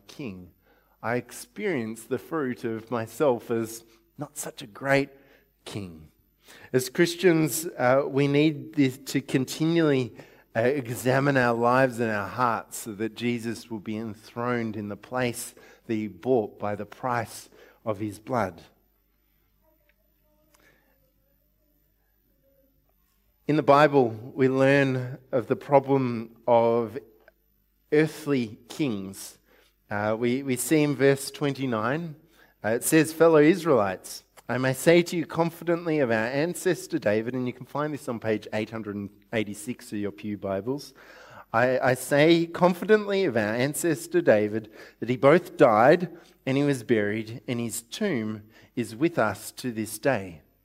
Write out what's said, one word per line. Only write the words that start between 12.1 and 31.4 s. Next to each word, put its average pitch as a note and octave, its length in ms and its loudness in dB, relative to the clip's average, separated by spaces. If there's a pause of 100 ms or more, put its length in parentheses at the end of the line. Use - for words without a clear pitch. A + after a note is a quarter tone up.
hearts A2+ 480 -2
so A2 160 -12
that G#2+ 200 -6
Jesus A#2 560 -6
will A2 120 -10
be G#2+ 160 -8
enthroned A2+ 800 -6
in G#2 100 -10
the G2+ 80 -10
place B2 580 -6 (320)
that A#2 80 -4
he G#2+ 140 -4
bought G#2+ 500 -2
by G#2 180 -6
the G2 100 -10
price - 640 -6 (360)
of G#2+ 140 -6
his G#2 200 -8
blood. G2 420 -4 (4000)
In D3+ 100 0
the D3 60 0
Bible, C#3 520 6 (180)
we C3+ 140 2
learn C3+ 720 2 (120)
of A#2 160 -2
the B2+ 100 0
problem C3 800 0 (100)
of A#2 500 2 (920)
earthly C#3+ 640 0 (120)
kings. G2 680 -6 (540)
Uh, G#2+ 260 -2
we, B2 240 -2
we C3+ 140 -4
see D#3 260 2
in D3 140 0
verse C#3 340 2
twenty-nine, C3+ 840 -4 (480)